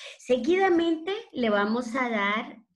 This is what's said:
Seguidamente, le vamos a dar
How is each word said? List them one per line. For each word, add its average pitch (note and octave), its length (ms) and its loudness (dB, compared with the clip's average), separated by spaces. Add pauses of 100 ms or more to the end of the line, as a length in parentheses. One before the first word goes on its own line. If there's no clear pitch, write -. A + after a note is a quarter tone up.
(180)
Seguidamente, E4 960 2 (200)
le A#3 180 0
vamos A3 440 0
a C4 140 -2
dar G#3 480 -4 (200)